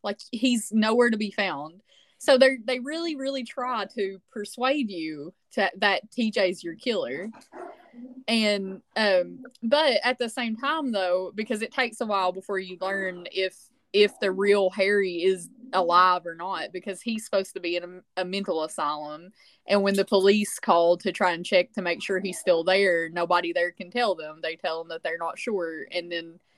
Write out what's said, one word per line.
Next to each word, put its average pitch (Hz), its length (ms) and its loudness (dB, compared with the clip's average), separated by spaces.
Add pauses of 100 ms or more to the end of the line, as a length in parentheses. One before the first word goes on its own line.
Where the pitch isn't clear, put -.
Like, 208 180 -6 (100)
he's 240 420 0
nowhere 226 380 4
to 220 60 2
be 208 140 -2
found. 170 520 -4 (360)
So 269 180 6
they, 262 260 6
they 254 180 -4
really, 320 360 -4
really 269 280 -4
try 247 420 -6 (100)
to 196 240 -4 (100)
persuade 240 600 -2
you 160 420 -8 (200)
to, 190 260 2
that 196 340 2
T 220 180 0
J's 190 320 0
your 165 140 -8
killer. 180 540 -4 (1000)
And, 208 540 0 (120)
um, 185 480 2 (200)
but 262 420 4
at 254 140 0
the 233 100 -4
same 226 260 -4
time, 277 380 -2
though, 185 420 0
because 214 280 -4
it 220 100 -6
takes 240 280 -2
a 233 60 -4
while 196 240 0
before 190 280 -6
you 185 220 -10
learn 185 520 -4
if, 190 240 -2 (360)
if 208 280 4
the 196 100 0
real 196 400 4
Harry 190 540 2
is 185 240 0 (240)
alive 180 540 4
or 165 80 -10
not, 170 380 -8
because 185 280 -10
he's 226 240 -6
supposed 190 300 -2
to 185 60 -10
be 175 160 -2
in 175 260 -10 (140)
a, 185 40 -2
a 185 40 -2
mental 185 380 -4
asylum. 151 720 -6 (340)
And 202 160 4
when 196 120 2
the 196 100 2
police 202 560 4
call 175 380 6
to 196 140 -4
try 180 200 0
and 170 120 -6
check 180 280 2
to 185 100 -6
make 175 200 -4
sure 190 180 -2
he's 190 180 -6
still 190 240 2
there, 180 460 4
nobody 175 440 0
there 175 200 -2
can 180 180 -14
tell 233 240 0
them. 156 280 -12
They 165 140 -6
tell 165 240 -4
them 165 100 -12
that 165 120 -10
they're 170 160 -4
not 165 200 -6
sure. 165 520 -6
And 175 220 -6
then 165 260 -10 (200)